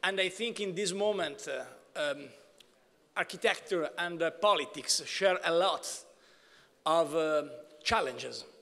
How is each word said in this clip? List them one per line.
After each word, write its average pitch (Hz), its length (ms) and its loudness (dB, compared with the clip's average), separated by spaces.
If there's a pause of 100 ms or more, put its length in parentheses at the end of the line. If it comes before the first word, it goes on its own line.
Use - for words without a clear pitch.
And 190 160 0
I 185 100 2
think 226 280 -4
in 196 160 -2
this 180 180 -2
moment, 190 540 -2
uh, 131 540 -8
um, 143 240 -2 (920)
architecture 180 840 -2
and, 175 240 -4
uh, 160 100 2
politics 156 760 2
share 185 380 4
a 170 80 2
lot 170 340 4 (1000)
of, 160 280 4
uh, 156 280 2 (420)
challenges. 131 600 -2 (180)